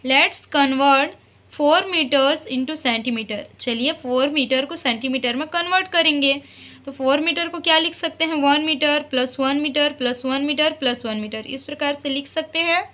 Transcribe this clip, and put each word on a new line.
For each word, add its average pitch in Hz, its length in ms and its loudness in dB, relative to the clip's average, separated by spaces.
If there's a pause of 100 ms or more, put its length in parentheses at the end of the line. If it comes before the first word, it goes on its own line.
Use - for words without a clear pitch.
Let's 285 420 2 (100)
convert 277 600 4 (380)
four 302 260 6 (120)
meters 285 540 2 (100)
into 262 260 -2
centimeter। 226 600 -4 (180)
चलिए 247 340 -2
फ़ोर 254 360 0
मीटर 262 360 0
को 311 100 -10
सेंटीमीटर 254 600 -2
में 302 120 -4
कन्वर्ट 359 400 0
करेंगे। 302 460 2 (520)
तो 277 60 -10
फ़ोर 269 280 0
मीटर 330 280 -2
को 339 120 -8
क्या 320 180 2
लिख 330 180 0
सकते 320 300 -4
हैं? 311 160 0
वन 294 260 4
meter 294 300 2 (160)
plus 254 260 -2
वन 277 240 2
meter 294 260 0 (120)
plus 247 240 -4
वन 277 220 0
meter 302 220 2 (120)
plus 240 240 -2
वन 214 180 -4
meter, 214 220 -10
इस 269 180 -10
प्रकार 294 300 -4
से 285 160 -6
लिख 277 180 -4
सकते 320 320 -6
हैं। 339 240 0 (100)